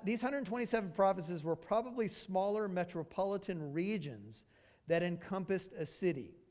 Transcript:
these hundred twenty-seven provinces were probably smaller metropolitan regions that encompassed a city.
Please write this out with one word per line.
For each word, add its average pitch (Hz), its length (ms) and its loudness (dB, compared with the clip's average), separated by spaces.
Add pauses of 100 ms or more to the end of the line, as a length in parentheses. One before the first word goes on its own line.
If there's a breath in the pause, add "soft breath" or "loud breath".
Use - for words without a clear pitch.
these 220 180 2
hundred 269 240 0
twenty-seven 220 460 0
provinces 180 540 2
were 165 100 2
probably 233 540 0
smaller 202 580 0
metropolitan 180 1040 -2
regions 143 720 -2 (440 soft breath)
that 165 140 4
encompassed 180 760 -2
a 156 80 -2
city. 143 500 -2 (160)